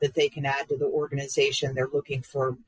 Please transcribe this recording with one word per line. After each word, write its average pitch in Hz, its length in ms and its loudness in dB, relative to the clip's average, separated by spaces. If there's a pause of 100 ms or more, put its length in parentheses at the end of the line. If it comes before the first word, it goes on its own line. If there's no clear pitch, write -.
that 143 140 2
they 147 140 4
can 143 160 -6
add 139 240 0
to 139 80 0
the 139 80 0
organization. 139 880 0
They're 131 160 0
looking 143 300 -2
for 131 360 -2 (100)